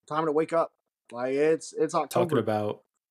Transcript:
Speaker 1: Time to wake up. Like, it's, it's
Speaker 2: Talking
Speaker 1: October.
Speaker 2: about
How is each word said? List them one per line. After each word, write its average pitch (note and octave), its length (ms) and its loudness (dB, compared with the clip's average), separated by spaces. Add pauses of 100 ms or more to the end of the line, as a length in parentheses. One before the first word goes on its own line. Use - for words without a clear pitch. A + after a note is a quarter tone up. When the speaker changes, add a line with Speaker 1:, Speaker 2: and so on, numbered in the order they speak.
Speaker 1:
Time D#3 200 -2
to D3+ 60 0
wake D#3 200 0
up. E3 200 0 (400)
Like, B2+ 220 -4
it's, D3+ 400 2
it's D3+ 180 0
Speaker 2:
Talking D#3+ 120 2
Speaker 1:
October. D#3 340 0
Speaker 2:
about G#2+ 420 -2 (300)